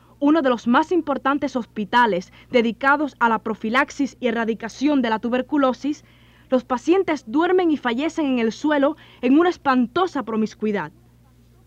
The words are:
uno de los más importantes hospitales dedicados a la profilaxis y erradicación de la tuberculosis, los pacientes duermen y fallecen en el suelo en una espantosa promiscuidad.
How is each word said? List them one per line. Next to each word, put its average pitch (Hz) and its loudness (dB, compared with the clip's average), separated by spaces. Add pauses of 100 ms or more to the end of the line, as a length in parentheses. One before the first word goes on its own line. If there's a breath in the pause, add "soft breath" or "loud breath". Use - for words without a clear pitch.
(200 soft breath)
uno 302 4
de 262 2
los 233 -2
más 269 2
importantes 285 -2
hospitales 214 -2 (200 loud breath)
dedicados 269 0
a 240 2
la 220 0
profilaxis 247 -4
y 247 -2
erradicación 233 -2
de 226 0
la 220 0
tuberculosis, 262 -2 (460 soft breath)
los 254 0
pacientes 320 -2
duermen 349 0
y 294 0
fallecen 277 -4
en 262 0
el 220 0
suelo 294 0 (240 loud breath)
en 254 4
una 349 4
espantosa 269 -2
promiscuidad. 214 -4 (760)